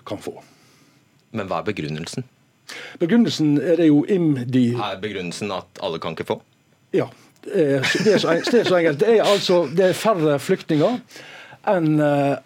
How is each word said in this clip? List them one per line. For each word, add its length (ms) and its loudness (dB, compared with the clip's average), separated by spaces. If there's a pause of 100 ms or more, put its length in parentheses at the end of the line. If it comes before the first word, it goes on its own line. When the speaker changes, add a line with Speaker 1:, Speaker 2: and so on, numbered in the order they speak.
Speaker 1:
kan 120 -10
få. 160 -12 (1000)
Speaker 2:
Men 160 -6
hva 120 -2
er 140 -4
begrunnelsen? 500 -8 (760)
Speaker 1:
Begrunnelsen 600 2
er 160 2
det 100 4
jo 160 6
imdi. 680 2
Speaker 2:
Er 260 -6
begrunnelsen 560 -8
at 120 -10 (140)
alle 180 -4
kan 160 -8
ikke 100 -8
få? 160 -4 (500)
Speaker 1:
Ja. 160 0 (360)
Det 100 -10
er, 260 2 (240)
det 120 4
er 40 2
så 140 0
en-, 100 -2
det 160 2
er 60 2
så 100 2
enkelt. 240 2
Det 100 2 (100)
er 40 4
altså, 500 2
det 120 2
er 80 2
færre 460 0
flyktninger 600 0 (680)
enn, 320 2
eh, 460 0